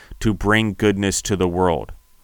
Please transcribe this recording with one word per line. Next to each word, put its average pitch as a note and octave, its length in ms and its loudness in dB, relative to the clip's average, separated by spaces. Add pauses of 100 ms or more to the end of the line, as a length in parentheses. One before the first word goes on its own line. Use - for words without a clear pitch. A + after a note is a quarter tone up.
(200)
to A2 140 0
bring G#2 400 0
goodness G2+ 480 0
to G2+ 160 -2
the F2+ 100 2
world. F2 460 0 (300)